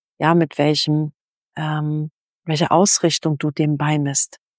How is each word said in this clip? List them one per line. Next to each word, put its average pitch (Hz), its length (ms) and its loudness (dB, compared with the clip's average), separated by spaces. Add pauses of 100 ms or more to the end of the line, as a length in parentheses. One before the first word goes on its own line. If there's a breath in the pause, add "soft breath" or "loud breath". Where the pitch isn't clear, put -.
(180)
Ja, 156 160 2
mit 165 240 2
welchem, 151 560 0 (420)
ähm, 151 540 -4 (360)
welcher 156 260 -2
Ausrichtung 165 640 2
du 151 140 -4
dem 151 260 0
beimisst. 147 600 -2 (220)